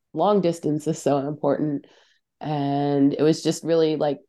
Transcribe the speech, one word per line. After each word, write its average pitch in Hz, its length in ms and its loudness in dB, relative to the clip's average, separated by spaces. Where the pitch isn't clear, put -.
long 190 280 2
distance, 156 460 -2
is 160 120 -2
so 143 200 2
important. 143 640 -2
And 143 720 0
it - 80 -4
was 156 220 2
just 160 200 -2
really, 160 320 2
like, 143 340 -2